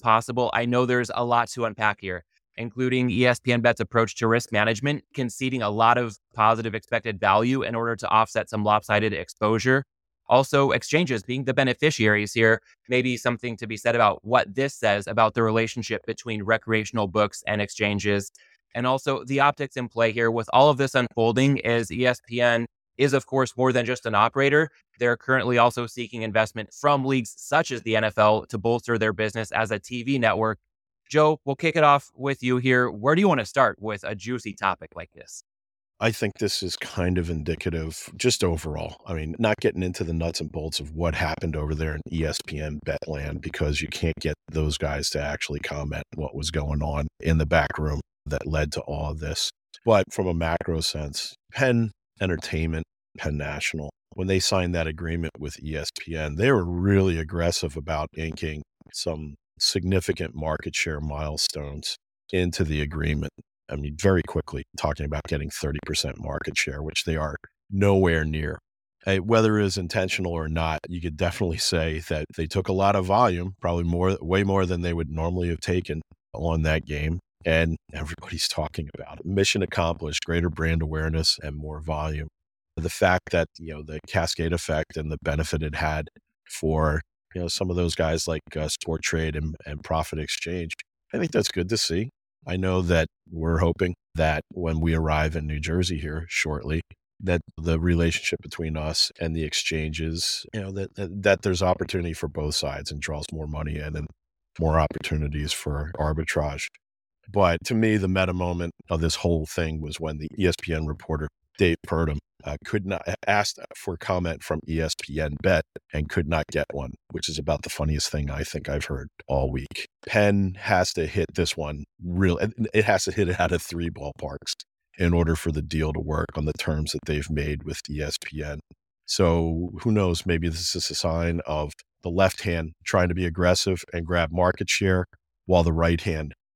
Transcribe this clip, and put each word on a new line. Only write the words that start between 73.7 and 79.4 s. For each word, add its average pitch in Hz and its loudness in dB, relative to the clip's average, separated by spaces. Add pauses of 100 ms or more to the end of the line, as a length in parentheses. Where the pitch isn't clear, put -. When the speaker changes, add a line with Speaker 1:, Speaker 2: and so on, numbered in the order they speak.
Speaker 2:
more, 87 2
way 92 2
more 98 2
than 87 -2
they 87 -2
would 82 -2
normally 85 -2
have 85 -4
taken 87 -2 (300)
on 82 0
that 78 0
game. 76 -4 (240)
And 82 2 (160)
everybody's 76 -8
talking 78 -6
about - -14
it. - -18
Mission 98 2